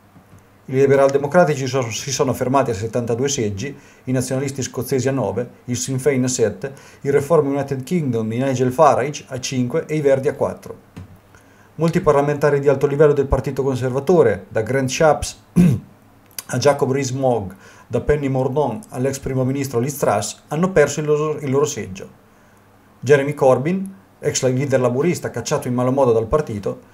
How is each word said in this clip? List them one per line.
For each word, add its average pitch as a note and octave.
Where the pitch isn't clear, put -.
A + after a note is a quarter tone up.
I -
liberal C3+
democratici C#3+
so-, A#2+
si A#2
sono C3
fermati C3
a A2+
settantadue A#2
seggi, A2
i B2+
nazionalisti C3
scozzesi C3
a C3+
nove, A#2+
il B2
Sinn C3+
Féin C3
a B2+
sette, B2+
il C#3
Reform C#3+
United C#3
Kingdom B2
di A2+
Nigel B2+
Farage C3+
a C3
cinque B2+
e D3+
i D#3
Verdi C#3
a C3+
quattro. -
Molti D#3+
parlamentari C#3+
di C#3
alto D3
livello C#3+
del C3+
Partito C3
Conservatore, B2+
da A2
Grant A2
Shapps -
<clears throat> -
a -
Jacob C#3
Rees-Mogg, B2+
da B2
Penny C#3+
Mordaunt C3
all'ex C3+
primo C3
ministro C3+
Liz C3
Truss, G#2+
hanno F3
perso D#3
il D3
loro, D3+
il C#3+
loro C#3+
seggio. F#2+
Jeremy C#3
Corbyn, D3
ex -
leader B2+
laburista B2+
cacciato C3
in B2
malo B2+
modo C3
dal A2+
partito, B2